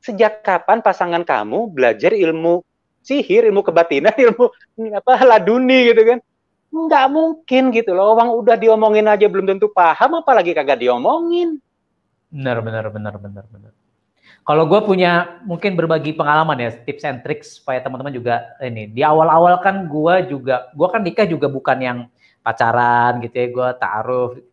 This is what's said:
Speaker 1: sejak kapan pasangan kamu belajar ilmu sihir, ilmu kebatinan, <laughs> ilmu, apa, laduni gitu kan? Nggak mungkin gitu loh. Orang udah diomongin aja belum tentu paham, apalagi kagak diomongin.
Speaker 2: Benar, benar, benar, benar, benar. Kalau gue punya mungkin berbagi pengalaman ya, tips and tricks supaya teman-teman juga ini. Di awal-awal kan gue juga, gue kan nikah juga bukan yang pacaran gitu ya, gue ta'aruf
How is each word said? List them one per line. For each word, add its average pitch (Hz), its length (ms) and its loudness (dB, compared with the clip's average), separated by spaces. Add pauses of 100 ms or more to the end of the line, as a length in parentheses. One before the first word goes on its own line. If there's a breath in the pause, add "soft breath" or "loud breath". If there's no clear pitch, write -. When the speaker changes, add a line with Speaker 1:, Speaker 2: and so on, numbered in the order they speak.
Speaker 1:
sejak 214 400 -2
kapan 196 400 0
pasangan 175 400 -2
kamu 143 480 -4
belajar 127 400 0
ilmu 170 480 0 (400)
sihir, 233 480 0
ilmu 202 160 2
kebatinan, 170 560 2
<laughs> 254 80 6
ilmu, 233 240 2 (480 soft breath)
apa, 254 240 2
laduni 240 680 4
gitu 226 120 4
kan? 240 160 2 (560)
Nggak 311 320 2
mungkin 311 640 0
gitu 226 240 -2
loh. 196 160 2
Orang 226 240 2
udah 226 240 2
diomongin 214 480 4
aja 208 200 4
belum 190 200 -2
tentu 196 240 0
paham, 208 480 2
apalagi 202 320 2
kagak 139 320 0
diomongin. 320 720 0 (720)
Speaker 2:
Benar, 135 320 -4
benar, 110 320 -8
benar, 107 240 -10
benar, 101 320 -18
benar. 104 240 -20 (720 soft breath)
Kalau 151 240 2
gue 202 160 4
punya 180 640 0
mungkin 180 320 -4
berbagi 156 320 -2
pengalaman 151 480 0
ya, 120 100 -4 (140)
tips - 240 -10
and 127 160 -10
tricks - 400 -12
supaya 127 160 -6
teman-teman 131 320 -10
juga 120 320 -4 (160)
ini. 113 320 -12
Di 117 80 -8
awal-awal 160 640 4
kan 196 240 -2
gue 156 280 0 (120)
juga, 127 480 -6
gue 160 160 0
kan 226 80 -2
nikah 196 240 -2
juga 151 240 -2
bukan 131 320 -2
yang 123 200 -6 (440)
pacaran 120 800 0
gitu 117 160 -12
ya, 123 80 -2
gue 123 200 -4 (120)
ta'aruf 120 560 -6 (180)